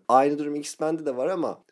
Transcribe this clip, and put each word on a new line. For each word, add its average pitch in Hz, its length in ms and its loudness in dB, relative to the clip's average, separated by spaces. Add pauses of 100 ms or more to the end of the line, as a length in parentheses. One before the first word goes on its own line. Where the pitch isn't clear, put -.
Aynı 143 320 4
durum 147 160 -4
X-Men'de 156 500 -4
de 131 120 -4
var 135 100 -2
ama 165 440 -4